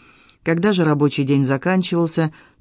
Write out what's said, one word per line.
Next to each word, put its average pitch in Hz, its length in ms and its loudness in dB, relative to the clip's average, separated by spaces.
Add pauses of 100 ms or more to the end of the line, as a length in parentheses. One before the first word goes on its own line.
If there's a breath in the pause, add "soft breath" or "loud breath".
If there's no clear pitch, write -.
(480 soft breath)
Когда 170 240 0
же 180 140 2
рабочий 147 400 0
день 139 180 2
заканчивался, 165 880 -2 (300 loud breath)